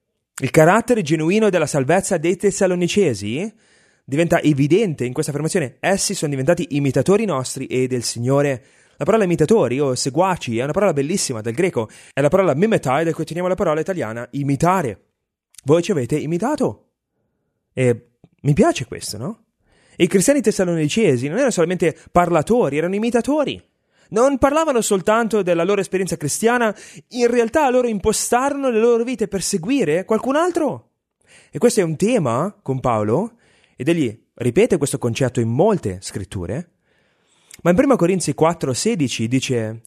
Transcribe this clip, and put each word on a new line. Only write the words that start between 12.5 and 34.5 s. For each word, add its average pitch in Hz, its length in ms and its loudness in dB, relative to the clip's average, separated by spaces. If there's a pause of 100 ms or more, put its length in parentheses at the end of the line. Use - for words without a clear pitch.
mimetai, 165 520 2
da 160 80 -2
cui 160 100 -6
otteniamo 175 240 -6
la 180 80 0
parola 165 240 0
italiana 123 520 -6
imitare. 143 720 0 (580)
Voi 165 180 4
ci 208 100 -4
avete 156 260 0
imitato. 170 720 -4 (800)
E 123 380 0 (320)
mi 147 100 2
piace 254 360 2
questo, - 300 -12
no? 156 280 -10 (500)
I 175 120 2
cristiani 254 340 2
tessalonicesi 170 840 0
non 165 100 -4
erano 262 140 0
solamente 170 440 0 (160)
parlatori, 170 640 2
erano 175 180 -2
imitatori. 233 680 -2 (440)
Non 254 300 2
parlavano 285 440 2
soltanto 214 600 0
della 170 220 0
loro 196 180 0
esperienza 185 340 -4
cristiana, 220 580 0 (360)
in 240 180 0
realtà 247 440 2
loro 247 160 2
impostarono 254 840 0
le 220 100 0
loro 233 240 4
vite 233 240 -4
per 196 140 -6
seguire 190 640 -2
qualcun 226 300 0
altro. 320 560 -2 (580)
E - 80 -12
questo 220 220 2
è 185 40 2
un 160 120 -2
tema 175 640 0
con 131 180 -4
Paolo, 120 580 0 (380)
ed 131 140 -2
egli 143 260 0 (200)
ripete 170 420 2